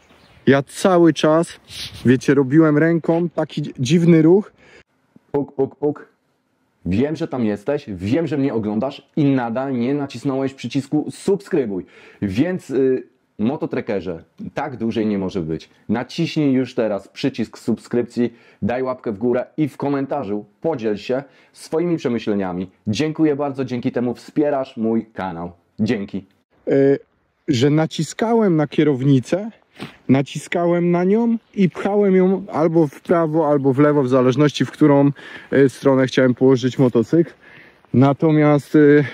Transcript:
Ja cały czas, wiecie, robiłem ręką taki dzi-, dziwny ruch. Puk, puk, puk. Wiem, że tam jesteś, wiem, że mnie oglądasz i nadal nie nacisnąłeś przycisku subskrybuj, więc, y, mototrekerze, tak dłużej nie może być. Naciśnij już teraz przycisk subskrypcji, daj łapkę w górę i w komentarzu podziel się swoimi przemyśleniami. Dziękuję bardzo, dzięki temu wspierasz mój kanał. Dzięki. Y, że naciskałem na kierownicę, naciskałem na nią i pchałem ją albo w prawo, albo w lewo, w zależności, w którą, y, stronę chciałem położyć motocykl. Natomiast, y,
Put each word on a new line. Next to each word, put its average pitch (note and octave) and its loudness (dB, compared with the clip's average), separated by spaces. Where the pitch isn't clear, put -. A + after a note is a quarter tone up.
Ja C#3 4
cały F3 2
czas, D#3+ 0
wiecie, C3 2
robiłem D3 4
ręką E3 0
taki D#3 -6
dzi-, - -10
dziwny D#3+ 4
ruch. F3+ 4
Puk, C#3 -4
puk, C3+ -4
puk. - -6
Wiem, B2+ 0
że D#3+ -6
tam B2+ -4
jesteś, G#2+ -4
wiem, G#2+ -2
że C#3+ -4
mnie C3+ -2
oglądasz G#2+ -6
i D3 2
nadal C3 -2
nie B2+ -2
nacisnąłeś C3+ -6
przycisku C#3 -6
subskrybuj, B2+ -4
więc, C3+ -2
y, C3 0
mototrekerze, G#2+ -6
tak C#3 -8
dłużej A2 -4
nie G#2 -2
może F#2+ -6
być. D#2+ -8
Naciśnij C#3 -2
już B2+ -2
teraz G#2 -4
przycisk - -6
subskrypcji, A#2+ -4
daj A#2+ -4
łapkę B2+ -6
w G2 -12
górę A#2+ -2
i D#3 0
w - -16
komentarzu C3+ -6
podziel A2+ -4
się B2+ -4
swoimi E3 -4
przemyśleniami. G2+ -4
Dziękuję D3+ 0
bardzo, C#3 -6
dzięki B2 -6
temu A#2+ -4
wspierasz C#3 -4
mój A2+ -2
kanał. F2+ -10
Dzięki. G#2 -4
Y, C#3 2
że C#3 0
naciskałem E3+ 0
na D3+ 0
kierownicę, C#3+ 0
naciskałem E3+ 0
na F3 0
nią A3+ 2
i F#3+ 2
pchałem G3+ 0
ją F#3 2
albo D#3+ 2
w - -12
prawo, D#3+ 0
albo C#3 2
w B2 0
lewo, D3 4
w B2+ -2
zależności, C3 2
w B2+ -4
którą, C#3+ 4
y, C#3 4
stronę C3 0
chciałem B2+ 2
położyć C3 2
motocykl. B2+ 2
Natomiast, D3 2
y, D3 6